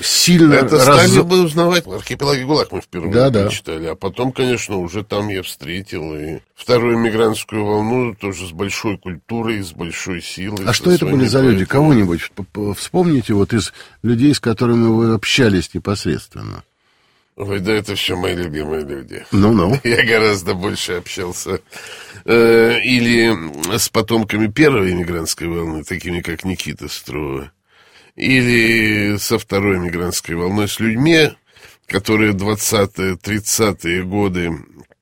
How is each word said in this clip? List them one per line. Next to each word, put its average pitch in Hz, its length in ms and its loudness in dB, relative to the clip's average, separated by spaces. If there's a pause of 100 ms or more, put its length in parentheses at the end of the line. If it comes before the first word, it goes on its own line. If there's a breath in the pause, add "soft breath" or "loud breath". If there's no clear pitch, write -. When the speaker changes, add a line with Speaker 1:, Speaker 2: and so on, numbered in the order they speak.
Speaker 1:
сильно 165 540 6
Speaker 2:
Это 135 220 4
Speaker 1:
раз- 139 320 8
Speaker 2:
стали - 140 6
бы 180 200 4
узнавать 170 440 2
в 92 60 -14
архипелаге 127 520 -4
гулаг 139 260 0
мы 90 100 -8
впервые 87 320 -8
Speaker 1:
Да, 127 180 4
да. 101 160 2
Speaker 2:
прочитали, 82 400 -6
а 82 100 -6
потом, 120 340 -4
конечно, 123 460 -2
уже 90 260 -6
там 104 260 -4
я 95 140 -6
встретил 82 720 -10
и 76 240 -8 (160)
вторую 120 440 0
эмигрантскую 110 680 0
волну 110 500 -2
тоже 92 320 -10
с 82 60 -14
большой 95 440 -6
культурой, 110 640 -6
с 85 120 -10
большой 87 500 -10
силой, 98 420 -10
Speaker 1:
А 101 40 -4
Speaker 2:
со 117 60 2
Speaker 1:
что - 180 2
это 170 120 2
были 143 100 0
Speaker 2:
своими 131 140 2
Speaker 1:
за 135 120 2
люди? 123 160 4
Speaker 2:
поэтами. 95 100 0
Speaker 1:
Кого-нибудь 120 640 2
п-, 98 140 -12
п-, 104 300 -6
вспомните 160 600 0
вот 98 180 2
из 107 200 0 (320 loud breath)
людей, 120 280 4
с - 80 0
которыми 117 460 2
вы 113 260 4
общались 107 640 2
непосредственно? 58 880 -6 (720)
Speaker 2:
Ой, 101 240 -6
да 98 140 -2
это 104 240 -2
всё 92 200 -4
мои 90 200 -4
любимые 76 480 -4
люди. 69 480 -14
Speaker 1:
Ну-ну. 107 480 4
Speaker 2:
<laughs> - 40 -6
Я 117 220 2
гораздо 104 480 2
больше 92 380 -6
общался, 90 680 -8 (640 loud breath)
э, 117 600 6
или 117 520 2 (400)
с - 120 -2
потомками 110 580 0
первой 107 460 2
эмигрантской 85 560 -4
волны, 82 340 -6
такими 87 380 -6
как 82 240 -8
Никита 78 440 -6
Струва, 69 640 -10 (680 soft breath)
или 113 1000 2
со 110 200 -2
второй 98 380 0
эмигрантской 87 600 -4
волной, 98 320 -2
с - 120 -8
людьми, 143 520 2 (540 soft breath)
которые 107 460 0
двадцатые, 98 840 -2
тридцатые 98 840 -2
годы 92 480 -2 (500)